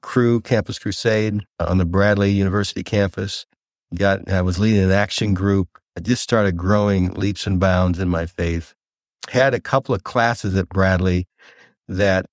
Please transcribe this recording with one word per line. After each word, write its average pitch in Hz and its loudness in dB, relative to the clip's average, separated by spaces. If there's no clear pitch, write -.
Cru, 120 2
Campus 107 -2
Crusade, 107 -2
uh, - -2
on 92 2
the 92 2
Bradley 101 2
University 98 -2
campus. 101 -2
Got, 98 0
I 95 0
was 92 -2
leading 107 4
an 95 4
action 101 0
group. 98 0
I - -12
just 113 -2
started 101 0
growing 98 2
leaps 98 -4
and 95 0
bounds 92 2
in 92 -2
my 85 -2
faith. 85 -6
Had 127 2
a 117 -2
couple 131 -2
of 101 -4
classes 117 -2
at 95 0
Bradley 92 0
that 95 0